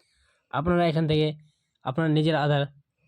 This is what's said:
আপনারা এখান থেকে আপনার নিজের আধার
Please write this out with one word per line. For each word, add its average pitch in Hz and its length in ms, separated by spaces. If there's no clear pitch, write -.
আপনারা 175 340
এখান 165 220
থেকে 156 180
আপনার 160 260
নিজের 156 260
আধার 143 260